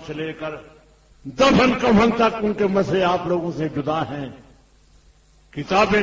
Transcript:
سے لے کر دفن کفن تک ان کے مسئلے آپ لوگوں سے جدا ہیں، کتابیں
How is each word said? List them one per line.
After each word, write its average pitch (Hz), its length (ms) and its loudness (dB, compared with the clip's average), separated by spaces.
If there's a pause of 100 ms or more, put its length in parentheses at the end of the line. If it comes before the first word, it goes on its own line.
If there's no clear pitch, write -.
سے 156 60 -10
لے 156 200 -8
کر 151 220 -12 (680)
دفن 254 540 2
کفن 233 320 4
تک 220 300 2
ان 208 120 0
کے 208 140 0
مسئلے 190 360 0
آپ 175 240 0
لوگوں 175 300 -2
سے 156 120 -2
جدا 147 320 -4
ہیں، 139 280 -8 (1200)
کتابیں 196 520 0